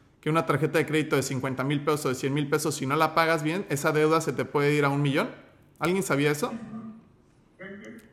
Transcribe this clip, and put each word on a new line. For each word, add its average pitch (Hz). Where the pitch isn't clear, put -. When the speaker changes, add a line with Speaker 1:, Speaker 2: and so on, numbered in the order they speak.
Speaker 1:
que -
una 165
tarjeta 160
de 151
crédito 151
de 165
cincuenta 131
mil 143
pesos 147
o -
de 127
cien 135
mil 147
pesos, 151
si 143
no 135
la 156
pagas 160
bien, 175
esa 156
deuda 156
se 156
te 127
puede 147
ir 147
a 143
un 143
millón. 143
¿Alguien 180
sabía 147
eso? 151
Speaker 2:
Ujú. -